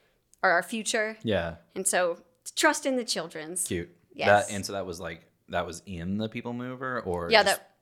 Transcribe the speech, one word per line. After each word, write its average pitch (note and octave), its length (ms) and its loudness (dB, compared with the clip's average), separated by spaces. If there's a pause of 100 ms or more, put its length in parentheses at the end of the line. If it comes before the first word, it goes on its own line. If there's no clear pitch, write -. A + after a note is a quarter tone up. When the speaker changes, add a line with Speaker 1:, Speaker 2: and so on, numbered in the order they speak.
(420)
Speaker 1:
are F#3 100 6
our F3 100 4
future. A3 600 -2
Speaker 2:
Yeah. F#2 340 0 (180)
Speaker 1:
And F#3 120 -2
so, F3+ 360 2 (340)
trust D4+ 300 2
in C4 100 0
the A#3+ 80 -2
children's. E3+ 640 -6
Speaker 2:
Cute. F2 240 -4 (240)
Speaker 1:
Yes. G2+ 340 6
Speaker 2:
That, G#2 60 -6
and F#2+ 120 -4
so G2+ 60 -8
that G2 140 -6
was, E2+ 140 -8
like, E2+ 260 -10 (240)
that F2 160 0
was E2 200 -10
in F#2+ 320 -4
the A2 100 -2
People A#2+ 240 -8
Mover, B2+ 480 -6
or F2 300 -2
Speaker 1:
Yeah, G#3 120 8
Speaker 2:
just G3 160 4
Speaker 1:
that, - 120 -20 (120)